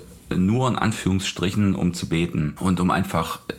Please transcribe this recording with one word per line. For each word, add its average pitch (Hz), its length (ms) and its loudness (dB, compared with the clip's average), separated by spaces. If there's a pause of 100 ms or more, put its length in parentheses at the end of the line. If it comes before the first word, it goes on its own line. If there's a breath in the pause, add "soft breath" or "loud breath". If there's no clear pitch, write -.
(340)
nur 107 340 2
in 123 80 0
Anführungsstrichen, 98 960 0
um 87 180 0
zu - 160 -6
beten 82 500 -2
und 90 220 2
um 90 100 2
einfach 85 500 -2 (180)